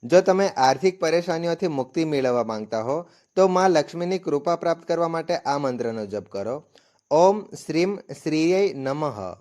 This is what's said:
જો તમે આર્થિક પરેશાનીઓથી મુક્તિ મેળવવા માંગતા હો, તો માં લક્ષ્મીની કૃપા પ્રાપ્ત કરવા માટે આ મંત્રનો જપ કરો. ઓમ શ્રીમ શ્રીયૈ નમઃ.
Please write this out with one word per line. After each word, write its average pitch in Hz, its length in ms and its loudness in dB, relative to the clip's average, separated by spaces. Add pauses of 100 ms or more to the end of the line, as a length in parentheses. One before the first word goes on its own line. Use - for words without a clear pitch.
જો 160 160 6
તમે 190 280 2
આર્થિક 135 520 2
પરેશાનીઓથી 170 680 -2
મુક્તિ 147 380 -2
મેળવવા 131 400 0
માંગતા 110 380 -6
હો, 147 260 -4 (280)
તો 190 120 6
માં 185 220 4
લક્ષ્મીની 175 480 0
કૃપા 165 380 -2
પ્રાપ્ત 165 320 -4
કરવા 170 200 0
માટે 165 280 -4
આ 143 220 -2
મંત્રનો 117 480 -4
જપ 101 220 -8
કરો. 110 360 -8 (460)
ઓમ 190 380 4 (180)
શ્રીમ 175 300 0
શ્રીયૈ 165 760 0
નમઃ. 135 680 -6